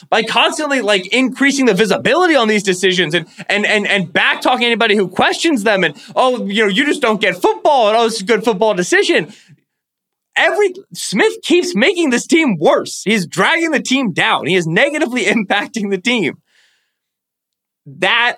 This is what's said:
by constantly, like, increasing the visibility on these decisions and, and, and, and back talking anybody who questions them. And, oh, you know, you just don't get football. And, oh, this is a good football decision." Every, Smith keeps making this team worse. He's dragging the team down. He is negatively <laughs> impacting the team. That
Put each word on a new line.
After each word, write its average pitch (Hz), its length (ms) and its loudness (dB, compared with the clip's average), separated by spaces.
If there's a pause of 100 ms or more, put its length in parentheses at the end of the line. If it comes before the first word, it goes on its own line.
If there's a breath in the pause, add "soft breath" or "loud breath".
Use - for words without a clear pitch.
(100)
by 220 120 2
constantly, 277 580 -2
like, 202 320 -2
increasing 262 540 0
the 214 80 4
visibility 220 640 2
on 233 100 2
these 214 160 0
decisions 180 500 0
and, 170 140 -2 (220 loud breath)
and, 202 180 -2
and, 202 220 0
and 175 240 -2
back 226 300 0
talking 247 220 0
anybody 226 300 2
who 196 140 0
questions 285 560 -2
them. 202 180 2
And, 156 180 -2 (140 loud breath)
oh, 247 320 0
you 202 160 0
know, 208 80 2
you 247 160 0
just 294 160 -2
don't 214 180 0
get 202 140 0
football. 302 540 2
And, 220 80 2
oh, 233 80 4
this 226 100 -2
is - 60 -8
a 190 60 -10
good 220 180 0
football 220 300 0
decision." 254 580 0 (1040 loud breath)
Every, 359 360 0 (220)
Smith 427 480 -2
keeps - 320 0
making 320 360 2
this 240 180 -2
team 285 320 2
worse. - 420 0
He's 196 240 0
dragging 311 460 0
the 320 100 0
team 254 300 -2
down. 165 340 -2
He 170 80 0
is 170 140 0
negatively 254 560 0
<laughs> - 0 -
impacting 202 640 -2
the 190 80 -2
team. 196 420 -2 (1500)
That 196 520 0